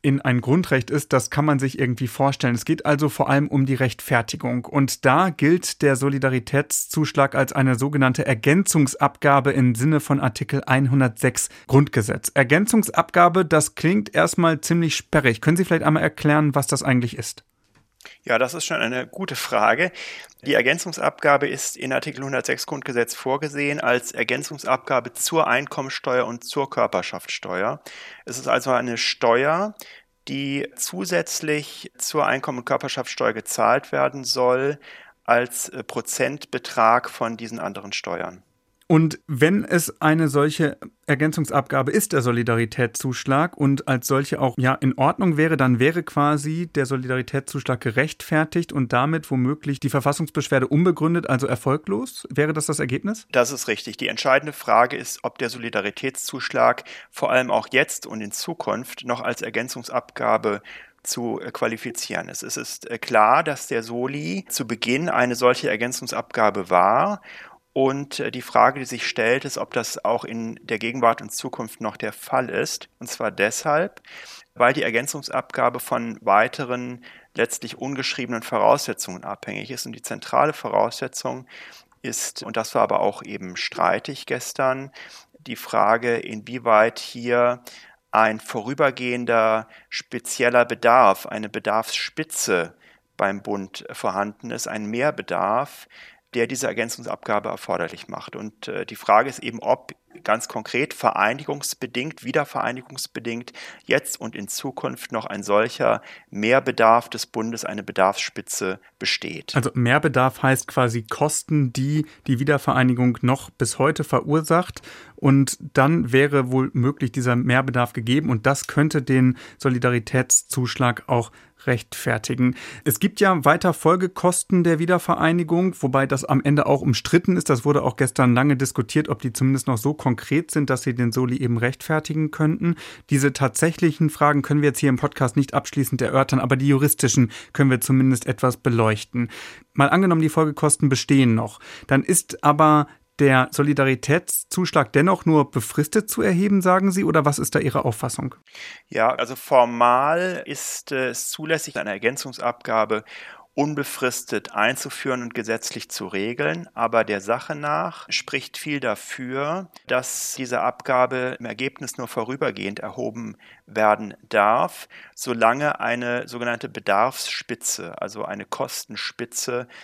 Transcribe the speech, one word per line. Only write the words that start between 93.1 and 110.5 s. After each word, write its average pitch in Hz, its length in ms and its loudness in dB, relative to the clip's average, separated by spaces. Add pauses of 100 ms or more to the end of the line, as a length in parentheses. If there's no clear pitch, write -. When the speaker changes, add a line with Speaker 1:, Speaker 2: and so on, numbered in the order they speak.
Speaker 2:
beim 98 260 0
Bund 101 520 -10
vorhanden 104 580 -4
ist, 117 160 -8
ein 107 200 -8
Mehrbedarf, 113 1000 -4 (460)
der 117 140 0
diese 127 200 -4
Ergänzungsabgabe 107 800 -4
erforderlich 90 580 -6
macht. - 280 -12
Und, 107 320 -14
äh, 95 180 -8
die 113 100 -14
Frage 113 340 2
ist 123 100 -14
eben, 117 200 -10
ob - 340 -2 (300)
ganz 113 240 -2
konkret 120 460 -6
vereinigungsbedingt, 131 1300 -4
wiedervereinigungsbedingt 123 1300 -6 (320)
jetzt - 340 -2
und 117 160 -10
in 101 120 -10
Zukunft - 640 -8
noch 110 120 -4
ein 101 160 -8
solcher 110 600 2 (280)
Mehrbedarf 117 800 4
des - 160 -8
Bundes, 113 380 -6
eine 101 200 -8
Bedarfsspitze 95 960 -2 (200)
besteht. - 560 -6
Speaker 1:
Also 127 180 0
Mehrbedarf 131 680 2
heißt 131 240 2